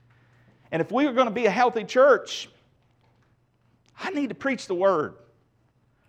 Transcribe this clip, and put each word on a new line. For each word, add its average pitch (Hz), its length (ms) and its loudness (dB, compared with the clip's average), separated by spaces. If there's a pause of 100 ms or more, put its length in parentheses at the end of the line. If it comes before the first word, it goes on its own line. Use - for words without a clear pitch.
(720)
And 160 100 -2
if 156 80 -6
we 262 160 0
are 277 60 -2
gonna 233 180 2
be 226 160 -2
a 202 40 4
healthy 233 340 0
church, - 640 2 (1500)
I - 140 -8
need 285 200 -4
to - 40 -8
preach - 320 -6
the 190 80 -4
Word. 175 400 0 (960)